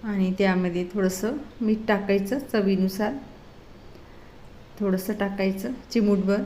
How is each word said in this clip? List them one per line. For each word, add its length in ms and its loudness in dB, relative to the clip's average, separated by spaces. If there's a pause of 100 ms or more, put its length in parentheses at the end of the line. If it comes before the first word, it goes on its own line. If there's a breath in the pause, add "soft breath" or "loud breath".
आणि 340 0
त्यामध्ये 560 2
थोडंसं 400 0 (280)
मीठ 160 2 (100)
टाकायचं 520 2
चवीनुसार, 720 0 (1700 loud breath)
थोडंसं 340 0
टाकायचं 580 -2 (200)
चिमूटभर 540 4